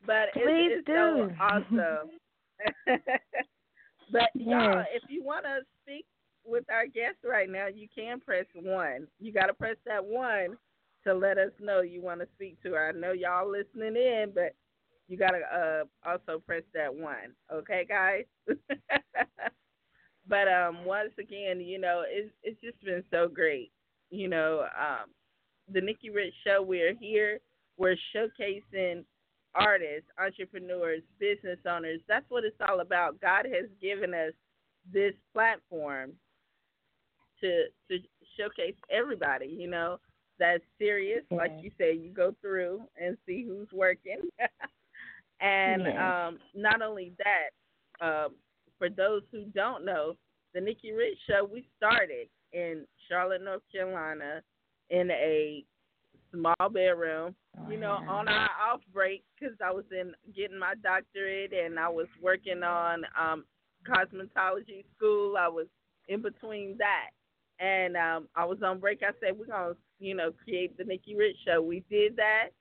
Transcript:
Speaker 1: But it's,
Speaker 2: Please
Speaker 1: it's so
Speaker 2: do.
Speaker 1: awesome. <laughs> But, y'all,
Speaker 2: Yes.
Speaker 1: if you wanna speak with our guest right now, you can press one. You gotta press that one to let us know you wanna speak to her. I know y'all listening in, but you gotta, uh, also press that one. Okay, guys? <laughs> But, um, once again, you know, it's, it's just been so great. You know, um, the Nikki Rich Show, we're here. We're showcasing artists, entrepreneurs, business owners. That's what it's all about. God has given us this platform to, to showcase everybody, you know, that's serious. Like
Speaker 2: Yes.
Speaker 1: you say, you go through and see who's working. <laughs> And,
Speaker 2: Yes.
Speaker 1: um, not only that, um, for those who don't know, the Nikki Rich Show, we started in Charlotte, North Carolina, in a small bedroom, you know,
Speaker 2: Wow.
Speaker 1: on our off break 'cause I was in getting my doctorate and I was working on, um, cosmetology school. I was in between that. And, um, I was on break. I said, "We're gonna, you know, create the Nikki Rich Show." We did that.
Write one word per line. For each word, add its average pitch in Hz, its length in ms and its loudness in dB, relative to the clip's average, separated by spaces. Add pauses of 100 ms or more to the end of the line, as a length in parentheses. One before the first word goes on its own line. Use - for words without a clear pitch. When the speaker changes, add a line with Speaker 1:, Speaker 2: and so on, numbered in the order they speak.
Speaker 1:
But 214 280 4
it's, 233 100 2
Speaker 2:
Please 330 340 6
Speaker 1:
it's 294 100 -6
so 311 400 4
Speaker 2:
do. 175 120 -6
Speaker 1:
awesome. 190 680 2 (760)
<laughs> 254 120 4 (1120)
But, 233 240 4
y'all, 226 440 4
Speaker 2:
Yes. 180 140 0
Speaker 1:
if 233 160 -4
you 277 140 -6
wanna 277 380 -4 (220)
speak 285 240 -14 (400)
with 233 240 -2
our 226 160 2
guest 247 320 -4 (100)
right 202 220 2
now, 190 160 -4
you 214 280 -10
can 240 260 -8
press 185 340 -2
one. 170 520 -4 (140)
You 214 120 -12
gotta 196 200 4
press 220 320 -4
that 214 180 -2
one 214 540 -2 (480)
to 196 80 4
let 190 240 4
us 190 140 4 (100)
know 202 220 2
you 175 180 -2
wanna 175 240 -6 (120)
speak 185 260 -14
to 185 100 -6
her. 156 160 2
I 165 40 -2
know 175 200 -4
y'all 180 380 0
listening 220 460 -4
in, 233 380 2
but 175 200 0 (540)
you 185 100 -10
gotta, 185 220 4
uh, 160 440 0 (240)
also 170 300 -4
press 165 240 -6 (100)
that 151 220 -2
one. 139 400 -10 (180)
Okay, 175 360 -2
guys? 196 360 2 (220)
<laughs> 285 100 0 (1700)
But, 202 200 4
um, 180 380 2
once 196 340 -2
again, 196 420 -6
you 180 180 -8
know, 175 280 0
it's, 208 240 -6 (120)
it's 220 180 -8
just 233 240 -16
been 180 260 -4
so 170 180 4
great. 147 440 0 (380)
You 190 180 -4
know, 160 380 2 (120)
um, 135 300 -4 (640)
the 190 80 2
Nikki 214 300 -6
Rich 202 240 -4 (120)
Show, 196 160 4
we're 185 320 2
here. 214 460 0 (380)
We're 185 180 4 (180)
showcasing 196 880 -4 (500)
artists, 175 560 2 (120)
entrepreneurs, 180 800 -4 (180)
business 202 480 -2
owners. 165 400 -4
That's 226 220 0
what 240 160 -2
it's 214 140 -4 (100)
all 190 120 2
about. 175 420 0
God 196 240 4
has 214 240 -2 (100)
given 196 320 -2
us 160 220 -2 (580)
this 196 220 2 (180)
platform 156 800 0 (1300)
to, 175 240 2 (260)
to 185 80 -2 (400)
showcase - 380 -6 (140)
everybody, 160 560 -2
you 170 220 -10
know, 175 300 -4 (400)
that's 175 240 4 (160)
serious. 208 520 0
Like 170 240 0
Speaker 2:
Yes. 156 100 -14
Speaker 1:
you 208 140 -12
say, 165 160 4
you 165 160 -8
go 190 320 2
through 190 400 -2 (200)
and 180 220 -4
see 190 200 -6
who's 208 280 -10
working. 190 560 0 (100)
<laughs> 240 100 0 (920)
And, 190 420 2
Speaker 2:
Yes. 180 140 0
Speaker 1:
um, 175 440 -2 (120)
not 214 300 2
only 196 360 -8
that, 190 320 2 (540)
um, 151 300 0 (420)
for 180 120 0
those 202 420 2
who 208 160 -12
don't 202 380 -2
know, 170 320 -2 (360)
the 180 80 -4
Nikki - 300 -6
Rich 226 280 0 (100)
Show, 202 160 4
we 220 320 -10
started 185 520 2 (240)
in 165 320 -6 (240)
Charlotte, 180 340 0
North 190 280 -8
Carolina, 156 720 -6 (480)
in 180 220 2
a 151 520 0 (680)
small 170 400 2
bedroom, 175 640 0 (320)
you 214 80 -6
know, 208 240 -4
Speaker 2:
Wow. 180 180 -4
Speaker 1:
on 214 100 -2
our 208 220 2
off 214 300 0 (120)
break 190 320 0 (140)
'cause 262 220 -8
I 185 100 0
was 190 220 -4
in 180 220 -6 (200)
getting 196 240 -6
my 190 180 -2
doctorate 196 760 -2
and 165 260 -2
I 165 100 0
was 170 200 -2 (120)
working 185 440 0
on, 170 420 0 (100)
um, 160 300 0 (380)
cosmetology 190 1000 -2 (120)
school. 208 400 2
I 180 100 2
was 165 220 -2 (400)
in 202 120 -2
between 208 580 -8
that. 180 320 0 (500)
And, 185 360 2
um, 165 380 0
I 170 100 2
was 190 180 -2
on 185 180 0
break. 202 240 0
I 202 160 2
said, 196 180 -2
"We're 220 80 -10
gonna, 180 300 -4 (240)
you 196 140 -6
know, 165 180 -2
create 180 440 -6
the 185 80 -10
Nikki 190 300 -8
Rich 208 300 2
Show." 170 180 4
We 170 260 -2
did 208 280 4
that. 214 340 2 (100)